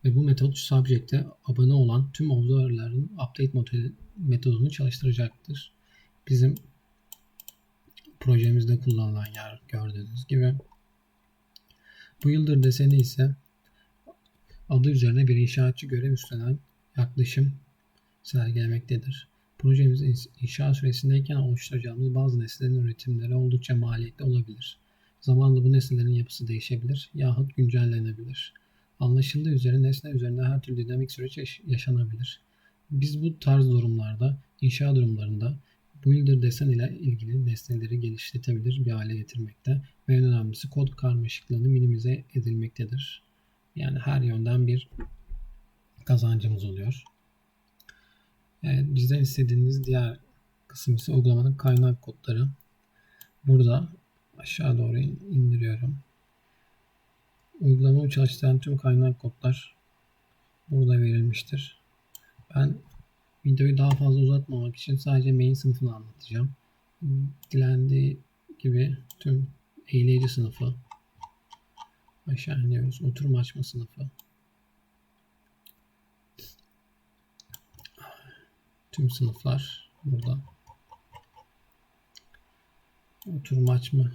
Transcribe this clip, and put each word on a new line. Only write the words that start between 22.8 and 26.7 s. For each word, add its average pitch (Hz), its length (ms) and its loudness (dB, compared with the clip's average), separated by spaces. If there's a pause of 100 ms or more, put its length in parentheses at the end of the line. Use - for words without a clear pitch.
üretimleri 120 520 -4
oldukça 127 400 0
maliyetli 117 480 -4
olabilir. 120 540 -4 (420)
Zamanla 131 440 4
bu 131 100 4
nesnelerin 123 400 0
yapısı 120 340 -4
değişebilir 120 680 -6